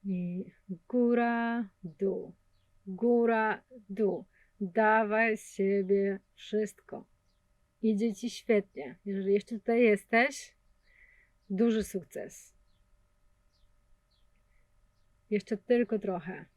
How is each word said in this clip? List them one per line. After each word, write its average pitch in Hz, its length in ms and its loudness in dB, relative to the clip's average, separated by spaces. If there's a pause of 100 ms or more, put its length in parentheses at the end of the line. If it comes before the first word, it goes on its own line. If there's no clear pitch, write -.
I 180 420 -6 (420)
góra, 233 800 0 (140)
dół. 185 500 -6 (540)
Góra, 226 760 2 (260)
dół. 196 360 0 (360)
Dawaj 214 760 2
z - 160 -16
siebie 196 680 0 (160)
wszystko. - 680 -6 (760)
Idzie 220 320 2
ci 233 160 -8
świetnie. 247 680 -2 (100)
Jeżeli 196 280 0
jeszcze 208 260 0
tutaj 233 220 2
jesteś, 233 760 2 (920)
duży 220 340 2
sukces. - 720 -12 (2750)
Jeszcze 208 280 -2
tylko 240 420 0
trochę. 185 460 -8 (100)